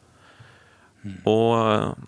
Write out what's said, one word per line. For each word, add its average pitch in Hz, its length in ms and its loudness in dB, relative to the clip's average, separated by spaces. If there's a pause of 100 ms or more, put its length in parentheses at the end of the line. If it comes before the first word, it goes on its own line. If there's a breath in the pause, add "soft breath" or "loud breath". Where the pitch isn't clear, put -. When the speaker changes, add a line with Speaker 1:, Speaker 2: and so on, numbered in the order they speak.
(1040 soft breath)
Speaker 1:
Mm. 98 200 -14
Speaker 2:
Och 110 720 2 (120)